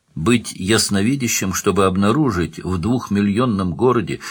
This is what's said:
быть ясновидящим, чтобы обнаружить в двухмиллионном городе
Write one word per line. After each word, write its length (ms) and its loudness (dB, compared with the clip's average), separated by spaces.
быть 380 0
ясновидящим, 1000 0
чтобы 340 2
обнаружить 720 0
в 200 -4
двухмиллионном 960 0
городе 460 0